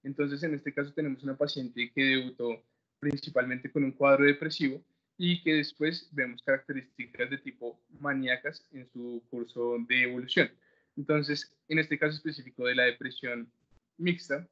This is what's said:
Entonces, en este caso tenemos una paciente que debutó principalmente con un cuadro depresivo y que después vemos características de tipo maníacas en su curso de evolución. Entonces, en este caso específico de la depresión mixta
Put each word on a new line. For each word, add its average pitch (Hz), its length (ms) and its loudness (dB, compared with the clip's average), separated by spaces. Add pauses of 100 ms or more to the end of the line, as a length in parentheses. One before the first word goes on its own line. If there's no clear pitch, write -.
Entonces, 139 400 -4
en 156 120 -2
este 143 200 -8
caso 143 180 -4
tenemos 143 300 -4
una 135 140 -6
paciente 123 580 -2
que 135 80 2
debutó 127 640 0 (340)
principalmente 135 720 -2
con 143 140 0
un 131 80 -2
cuadro 139 320 6
depresivo 143 580 2 (340)
y 175 260 2
que 156 120 4
después 151 560 -2
vemos 127 320 -4
características 131 880 -4
de 135 80 -4
tipo 120 400 -12 (220)
maníacas 135 720 -2
en 127 180 -18
su 120 400 -10
curso 120 460 -4 (100)
de 127 160 2
evolución. 123 480 2 (460)
Entonces, 147 580 -2 (140)
en 156 100 2
este 156 200 0
caso 151 180 2
específico 135 500 -6
de 123 80 2
la 127 100 6
depresión 123 640 -2 (500)
mixta 175 540 -2